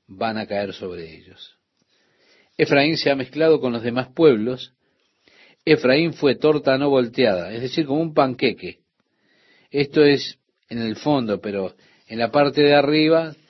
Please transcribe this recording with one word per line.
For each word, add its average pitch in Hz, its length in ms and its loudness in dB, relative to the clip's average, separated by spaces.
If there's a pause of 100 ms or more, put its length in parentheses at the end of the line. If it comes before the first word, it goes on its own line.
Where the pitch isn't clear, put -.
van 110 300 -6
a 107 80 -8
caer 101 280 -6
sobre 85 440 -14
ellos. - 400 -20 (1000)
Efraín 147 380 2
se - 160 -2
ha 139 40 0
mezclado 147 440 0
con 123 140 -4
los 113 100 -8
demás 120 320 -4
pueblos. 127 580 2 (920)
Efraín 147 480 2
fue 131 220 0
torta 151 420 2
no 143 120 -2
volteada, 113 640 0
es 120 80 -10
decir, 131 240 -4
como 139 140 -2
un 160 140 -6
panqueque. 127 640 -2 (920)
Esto 143 360 2
es 139 340 0 (300)
en 117 100 -8
el 110 160 -4
fondo, 117 460 -2
pero 98 340 -8 (320)
en 113 120 -10
la 113 120 -4
parte 143 300 2
de 143 120 4
arriba 156 640 2 (140)